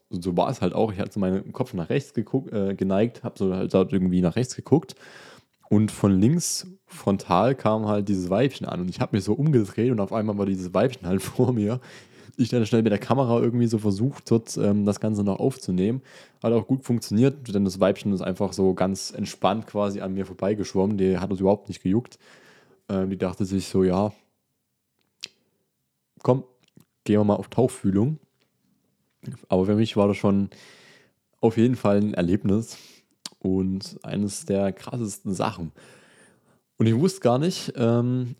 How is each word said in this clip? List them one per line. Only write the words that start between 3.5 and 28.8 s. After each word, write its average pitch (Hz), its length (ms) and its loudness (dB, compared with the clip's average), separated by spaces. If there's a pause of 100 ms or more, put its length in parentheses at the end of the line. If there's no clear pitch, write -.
halt 92 200 -2
dort 95 200 2
irgendwie 90 280 2
nach 87 140 2
rechts 127 200 -4
geguckt. - 400 0 (760)
Und 104 220 2
von 98 280 2
links 165 480 0 (180)
frontal 101 680 0
kam 110 320 0
halt 104 200 0
dieses 92 220 -2
Weibchen 123 380 0
an. - 140 -6
Und - 80 -4
ich - 100 -8
hab 127 120 -2
mich - 120 0
so 104 100 0
umgedreht 123 560 2
und 117 100 0
auf 98 140 -2
einmal 107 240 -2
war 101 80 0
dieses 92 280 -4
Weibchen 104 340 0
halt 95 140 0
<laughs> - 20 -10
vor 127 280 0
mir. 113 280 -2 (560)
Ich 120 140 0
dann 120 160 2
schnell 113 180 2
mit 110 80 2
der 101 80 2
Kamera 117 400 2
irgendwie 120 280 2
so 110 100 0
versucht, 104 520 -2
dort, - 280 0
ähm, 104 280 2
das 101 140 0
Ganze 107 240 -2
noch 98 160 -2
aufzunehmen. 110 640 -2 (400)
Hat 113 100 0
auch 113 160 0
gut 131 160 -2
funktioniert, 120 720 0
denn 101 100 2
das 95 160 -2
Weibchen 98 320 2
ist 90 100 -2
einfach 95 320 -4
so 95 200 2
ganz 92 380 -2
entspannt 101 560 -4
quasi 101 340 -4
an 95 120 -6
mir 95 120 -4
vorbeigeschwommen. 98 720 -2
Die 95 220 2
hat 98 120 -4
uns 95 80 -4
überhaupt 98 280 2
nicht - 140 -14
gejuckt. 101 380 -2 (680)
Ähm, 95 200 -2
die 95 80 -4
dachte 92 280 -4
sich 92 220 -4
so: 95 160 2
Ja, 95 280 2 (2000)
komm, 131 220 2 (640)
gehen 104 140 4
wir 104 40 4
mal 104 120 4
auf 101 140 -6
Tauchfühlung. 107 720 0 (1300)